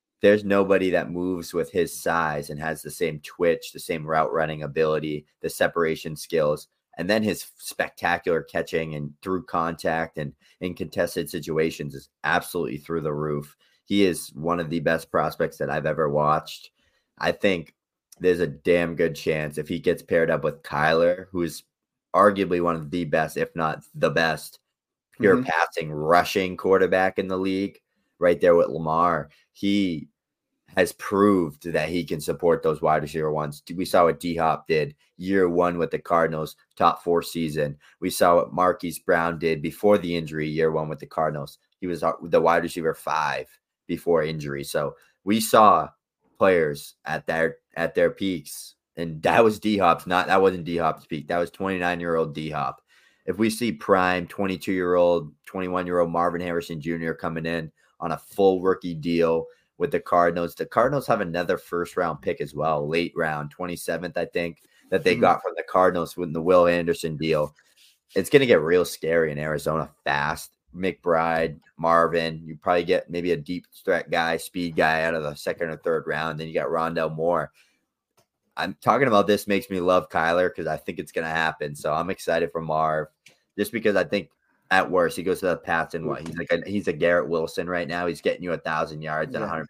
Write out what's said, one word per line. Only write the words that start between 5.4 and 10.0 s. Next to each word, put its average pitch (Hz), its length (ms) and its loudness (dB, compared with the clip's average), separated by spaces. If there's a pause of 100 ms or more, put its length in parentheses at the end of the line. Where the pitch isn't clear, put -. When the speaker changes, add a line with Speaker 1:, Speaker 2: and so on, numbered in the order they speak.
Speaker 1:
the 80 100 -6
separation 80 640 -2
skills, 76 520 -2 (280)
and 87 140 -4
then 110 120 2
his 95 240 -4 (120)
spectacular 85 840 -2
catching 80 520 -4
and 73 260 -8
through 92 240 -6
contact 82 720 -4